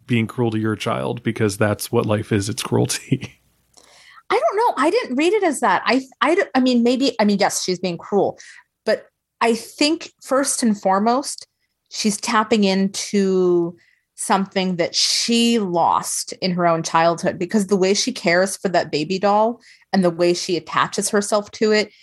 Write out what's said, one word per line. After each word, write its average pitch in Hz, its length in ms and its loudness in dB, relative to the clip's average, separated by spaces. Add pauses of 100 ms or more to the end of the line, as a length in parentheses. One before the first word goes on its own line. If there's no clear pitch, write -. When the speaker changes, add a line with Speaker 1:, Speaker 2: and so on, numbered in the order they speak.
Speaker 1:
being 113 200 0
cruel 117 240 -2
to 110 80 -4
your 110 180 -2
child 123 460 -4
because 110 340 -2
that's 104 360 -2
what 117 140 2
life 107 260 0
is. 101 160 0
It's - 140 -8
cruelty." - 760 -2
<laughs> - 920 -20
Speaker 2:
I 427 100 2
don't 539 160 0
know. 440 260 0
I 311 80 4
didn't 403 260 -2
read 330 180 2
it 415 80 0
as 320 180 0
that. 196 240 2
I, 247 160 2 (220)
I, 285 140 2
d-, 392 60 0 (120)
I 262 60 4
mean, 254 220 2
maybe, 247 380 2
I 214 60 4
mean, 208 120 4
yes, - 240 0
she's 180 160 -4
being 175 200 -6
cruel, 185 400 0 (480)
but 208 220 -2 (340)
I 233 120 2
think 302 560 -2 (120)
first 269 400 -2
and 214 180 0
foremost, 220 680 0 (440)
she's - 260 -2
tapping 220 480 0
into 190 1120 0 (380)
something 190 640 -2
that 165 180 -2
she 233 640 2
lost 165 760 0
in 185 180 -4
her 175 140 0
own 165 160 2
childhood, 165 560 0
because 190 280 0
the 202 100 0
way 185 160 2
she 208 200 0
cares 185 440 0
for - 140 -4
that 170 200 0
baby 156 280 -4
doll 214 420 0 (320)
and 196 100 2
the 175 80 4
way 175 220 2
she 175 240 -2
attaches 160 540 -2
herself 202 400 -2
to 214 220 0
it, 214 200 0 (100)